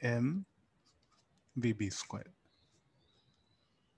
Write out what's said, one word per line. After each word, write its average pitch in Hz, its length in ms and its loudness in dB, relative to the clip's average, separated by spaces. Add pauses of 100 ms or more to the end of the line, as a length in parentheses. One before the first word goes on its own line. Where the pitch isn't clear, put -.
M 123 440 2 (1120)
V 117 160 4
B 104 180 -2
square. - 360 -8 (1700)